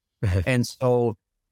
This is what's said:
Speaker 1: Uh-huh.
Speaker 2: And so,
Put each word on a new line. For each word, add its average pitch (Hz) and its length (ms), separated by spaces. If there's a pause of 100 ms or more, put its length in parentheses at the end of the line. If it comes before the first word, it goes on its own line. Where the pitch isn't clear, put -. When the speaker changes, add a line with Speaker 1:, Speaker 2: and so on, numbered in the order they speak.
(220)
Speaker 1:
Uh-huh. 92 240
Speaker 2:
And 123 200
so, 123 500 (360)